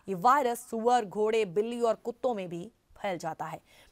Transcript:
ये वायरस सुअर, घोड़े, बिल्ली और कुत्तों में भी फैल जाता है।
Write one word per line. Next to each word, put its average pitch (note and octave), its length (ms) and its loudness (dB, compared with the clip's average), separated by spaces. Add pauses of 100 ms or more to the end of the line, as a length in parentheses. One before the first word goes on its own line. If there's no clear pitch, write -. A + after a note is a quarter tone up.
ये G3 60 -4
वायरस A#3+ 440 4
सुअर, A#3 460 2
घोड़े, G#3+ 400 0
बिल्ली A3 360 -2
और A3+ 140 2
कुत्तों A#3+ 380 -4
में F#3+ 160 -6
भी F3 220 -10 (300)
फैल F#3+ 160 -2
जाता D#3 280 -8
है। C3 160 -12 (300)